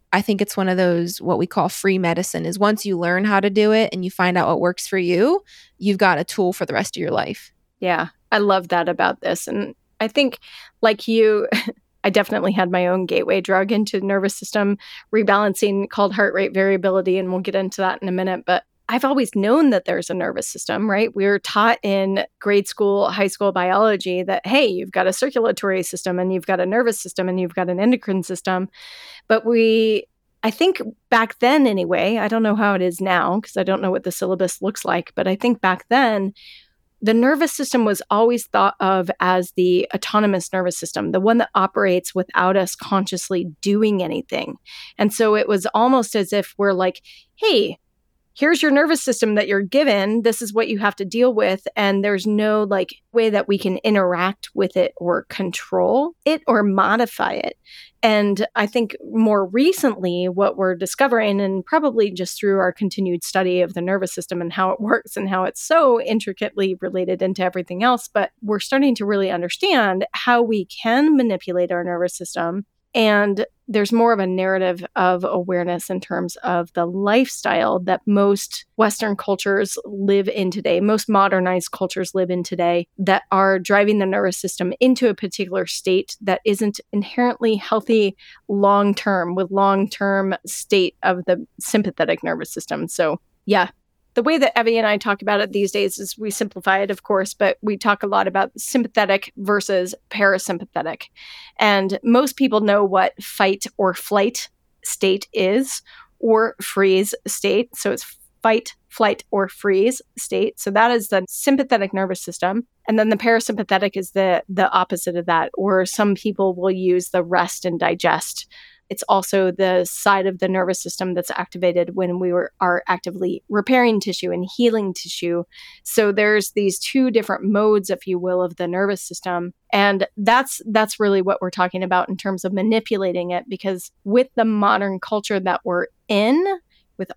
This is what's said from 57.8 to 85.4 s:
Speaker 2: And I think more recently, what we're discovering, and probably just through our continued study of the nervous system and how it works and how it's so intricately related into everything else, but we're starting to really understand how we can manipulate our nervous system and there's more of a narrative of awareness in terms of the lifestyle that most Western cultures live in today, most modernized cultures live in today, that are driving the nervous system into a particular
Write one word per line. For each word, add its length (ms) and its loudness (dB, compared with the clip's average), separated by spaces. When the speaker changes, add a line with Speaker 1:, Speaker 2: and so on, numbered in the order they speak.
Speaker 2:
And 520 2
I 120 0
think 280 -2
more 360 2
recently, 800 0
what 300 0
we're 160 0
discovering, 680 0
and 240 -2
probably 460 2
just 280 -8
through 200 0
our 140 2
continued 520 -2
study 380 0
of 100 -2
the 80 -6
nervous 340 -2
system 280 -8
and 100 -6
how 180 0
it 100 -4
works 360 -2
and 140 -4
how 140 0
it's 180 -6
so 380 4
intricately 840 -4
related 400 -2
into 200 -2
everything 400 -4
else, 240 0
but 260 -2
we're 180 -2
starting 360 2
to 100 -4
really 240 0
understand 840 0
how 300 2
we 240 -2
can 500 2
manipulate 560 0
our 100 -2
nervous 320 -2
system 520 -6
and 500 2
there's 240 0
more 200 6
of 80 2
a 60 0
narrative 580 0
of 260 2
awareness 680 -2
in 100 -4
terms 360 -6
of 360 -4
the 140 0
lifestyle 920 0
that 260 -2
most 580 0
Western 400 0
cultures 680 -2
live 440 0
in 220 -2
today, 300 0
most 260 0
modernized 640 2
cultures 420 -6
live 160 0
in 120 -2
today, 540 -2
that 340 0
are 280 4
driving 400 2
the 80 2
nervous 320 0
system 420 -4
into 300 4
a 40 0
particular 520 -6